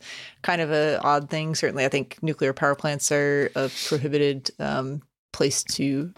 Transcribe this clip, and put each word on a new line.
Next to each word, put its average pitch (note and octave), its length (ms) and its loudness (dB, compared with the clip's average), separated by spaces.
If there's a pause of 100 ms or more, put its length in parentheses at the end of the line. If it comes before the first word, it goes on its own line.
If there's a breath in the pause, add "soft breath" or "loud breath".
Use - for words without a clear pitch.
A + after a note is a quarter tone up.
(420 loud breath)
Kind F3 200 0
of D3+ 100 -2
a D3+ 300 2
odd C#3+ 280 2
thing. D#3 260 -2
Certainly, C#3 300 0
I C3+ 40 2
think - 320 -2
nuclear D3+ 320 0
power C#3+ 220 2
plants D3 360 -2
are C#3+ 440 2
a C3+ 140 0 (180)
prohibited, C#3+ 720 0
um, C#3+ 420 -4 (320)
place - 300 0
to C#3+ 540 -2